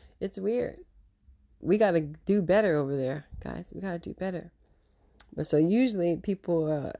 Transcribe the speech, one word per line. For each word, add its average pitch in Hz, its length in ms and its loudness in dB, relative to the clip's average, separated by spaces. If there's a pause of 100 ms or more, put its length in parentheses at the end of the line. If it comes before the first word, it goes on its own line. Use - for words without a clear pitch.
(200)
It's 196 200 -8
weird. 233 400 -4 (800)
We 190 180 2
gotta 185 240 4
do 156 400 0
better 180 340 4
over 143 200 0
there, 135 320 -4 (120)
guys. - 340 -10
We - 80 -10
gotta 180 180 -6
do - 140 -12
better. 180 380 -8 (840)
But 156 120 -4
so 151 100 2
usually 180 600 2
people, 170 540 -2
uh, 143 280 -4